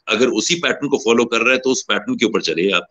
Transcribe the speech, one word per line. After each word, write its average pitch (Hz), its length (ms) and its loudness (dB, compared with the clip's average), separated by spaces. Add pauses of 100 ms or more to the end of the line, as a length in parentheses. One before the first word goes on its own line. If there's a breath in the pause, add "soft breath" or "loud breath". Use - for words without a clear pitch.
अगर 113 200 2
उसी - 280 0
पैटर्न 139 340 -4
को - 80 0
फॉलो 117 280 2
कर 117 160 0
रहा 120 120 2
है 131 60 2
तो 131 100 -2
उस - 140 -2
pattern 104 320 -4
के 120 100 0
ऊपर 98 160 -2
चले 85 300 0
आप। 87 200 -2